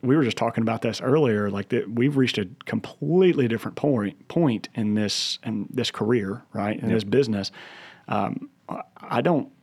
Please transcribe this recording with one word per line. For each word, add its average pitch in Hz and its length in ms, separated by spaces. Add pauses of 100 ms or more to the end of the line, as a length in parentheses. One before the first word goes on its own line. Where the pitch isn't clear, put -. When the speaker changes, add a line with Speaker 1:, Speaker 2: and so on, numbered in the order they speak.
Speaker 1:
we 127 140
were 156 80
just 110 140
talking 117 240
about 113 200
this 110 200
earlier, 120 500
like, 101 180
that 110 220
we've 127 240
reached 131 220
a 98 100 (160)
completely 170 840
different 113 260
point, 110 540
point 135 460
in 107 180
this, - 500
in 110 260
this 117 220
career, 110 500 (120)
right, 104 280
in 117 80
Speaker 2:
Yep. 113 60
Speaker 1:
this 107 80
business. 101 480 (560)
Um, - 420 (200)
I, - 120 (200)
I 123 200
don't 151 280 (140)